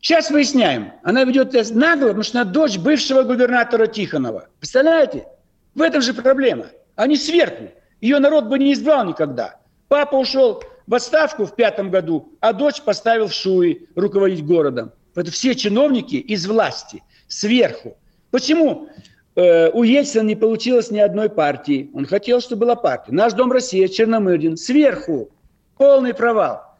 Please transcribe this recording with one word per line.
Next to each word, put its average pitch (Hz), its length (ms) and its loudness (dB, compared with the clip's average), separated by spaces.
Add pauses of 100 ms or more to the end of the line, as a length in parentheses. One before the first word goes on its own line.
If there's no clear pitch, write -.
Щас 320 300 0
выясняем. 226 640 0 (100)
Она 247 220 0
ведёт 262 280 0
себя 240 120 2 (140)
нагло, 294 300 2
потому 202 140 -2
что 240 180 -4
она 208 100 -2
дочь 254 280 0
бывшего 262 440 0
губернатора 240 640 0
Тихонова. 151 640 -6 (120)
Представляете? 294 680 0 (480)
В 294 80 -2
этом 311 200 0
же 240 100 -2
проблема. 240 540 0 (300)
Они 269 200 2
сверху. 277 540 -2 (300)
Её 269 200 2
народ 285 260 2
бы 262 120 -2
не 277 140 2
избрал 262 340 0
никогда. 139 500 -6 (320)
Папа 285 280 0
ушёл 262 460 0 (240)
в 202 80 -4
отставку 294 520 -2
в - 100 -14
пятом 202 340 -2
году, 165 500 -4
а 226 120 2
дочь 277 300 -2
поставил 220 460 0
в 160 40 -8
Шуи 180 540 0 (100)
руководить 190 500 0
городом. 139 460 0 (220)
Поэтому 170 180 -6
все 254 220 -2
чиновники 240 600 0
из 190 300 -6
власти 202 560 -4 (260)
сверху. 208 680 -2 (340)
Почему, 277 580 0 (480)
э, 170 360 6
у 240 100 0
Ельцина 226 460 2
не 214 80 -2
получилось 226 540 0
ни 208 80 -4
одной 202 300 2
партии? 143 680 -2
Он 139 120 -6
хотел, 220 340 0
чтобы 233 260 -6
была 233 100 2
партия. 131 360 -4
Наш 208 200 2
Дом 240 180 0
России, 233 360 0
Черномырдин, 185 720 0
сверху. 180 720 0 (460)
Полный 269 380 6
провал. 214 460 0 (200)